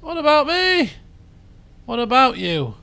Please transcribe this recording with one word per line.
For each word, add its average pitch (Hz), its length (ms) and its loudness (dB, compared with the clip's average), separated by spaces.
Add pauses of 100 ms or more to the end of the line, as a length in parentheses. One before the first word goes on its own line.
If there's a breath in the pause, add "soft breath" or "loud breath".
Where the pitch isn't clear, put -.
What 320 160 -10
about 302 300 2
me? 359 440 0 (920)
What 233 140 -6
about 240 380 2
you? 156 460 -4